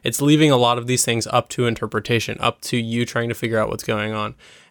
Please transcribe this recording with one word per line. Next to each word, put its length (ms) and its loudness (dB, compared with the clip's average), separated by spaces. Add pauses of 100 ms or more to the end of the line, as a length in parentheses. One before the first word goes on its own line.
it's 180 -2
leaving 300 6
a 60 6
lot 200 4
of 100 -6
these 160 2
things 240 0
up 220 0
to 160 -2
interpretation, 720 -2
up 220 -2
to 160 -4
you 280 -2
trying 240 -4
to 60 -4
figure 240 -2
out 100 0
what's 140 -8
going 300 -4
on. 220 -6 (360)